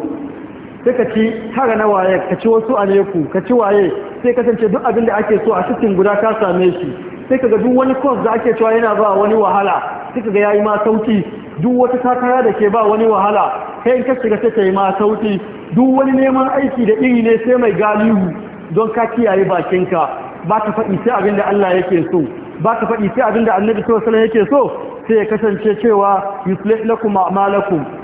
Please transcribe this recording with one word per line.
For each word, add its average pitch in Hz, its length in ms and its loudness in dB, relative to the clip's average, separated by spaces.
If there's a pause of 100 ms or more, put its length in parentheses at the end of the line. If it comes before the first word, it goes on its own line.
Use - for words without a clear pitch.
(840)
Sai 240 80 2
ka 247 120 0 (100)
ci 220 180 2 (220)
tara 233 220 0
na 214 100 0
waye, 190 320 2 (100)
ka 180 80 -2
ci 220 120 -2
wasu 226 280 2
aleku, 196 560 0
ka 190 140 -2
ci 247 60 0
waye. 208 360 2 (340)
Sai 240 120 2
kasance 233 340 0
duk 196 160 -2
abin 226 220 2
da 208 100 0
ake 208 280 2
so 220 100 2
a 185 80 -2
cikin 220 340 0
guda 202 240 2
ka 220 200 0
same 180 320 2
shi. - 180 -6 (380)
Sai 262 100 2
ka 254 100 0
ga 214 80 4
duk 220 160 2
wani 262 220 2
course 262 300 0
da 220 100 2
ake 226 240 0
cewa 220 160 2
yana 226 240 2
ba 208 160 2
wani 208 200 2
wahala, 196 420 2 (340)
sai 240 120 -6
ka 214 80 -4
ga 202 100 2
yayi 208 220 2
ma 214 200 2
sauki. 220 400 0 (380)
Duk 214 180 0
wata 247 240 2
takara 247 400 0
da 214 100 2
ke 208 200 0
ba 226 100 2
wani 220 240 2
wahala, 208 380 2 (400)
kai 247 120 4
in 247 80 0
ka 262 140 0
shiga 214 240 0
sai 233 80 2
ta 220 120 0
yi 190 100 2
ma 196 240 2
sauki. 208 420 0 (360)
Duk 240 120 4 (100)
wani 269 220 2
neman 262 320 2
aiki 254 360 0
da 214 120 4
iri 247 240 2
ne 226 240 4
sai 247 100 4
mai 240 160 2
galihu, 208 640 0 (400)
don 220 160 0
ka 226 240 -2
kiyaye 196 300 2
bakinka. 175 580 0 (460)
Ba 214 120 2
ka 214 120 -4
faɗi 202 320 -2
sai 240 100 0
abin 202 240 0
da 202 80 0
Allah 196 320 2
yake 180 320 0
so. 165 140 0 (340)
Ba 220 220 0
ka 214 60 -4
faɗi 208 280 -2
sai 254 160 0
abin 226 140 0
da 214 100 2
Annabi 208 320 0
sallallahu 220 160 2
alaihi 220 240 2
wasallam - 0 -
yake 214 240 2
so. 277 120 4 (440)
Sai 226 100 2
ya 208 100 2
kasance 214 440 0 (120)
cewa 202 640 2
yuslih 214 400 0
lakum 226 300 -2
a'malakum. 196 680 0 (200)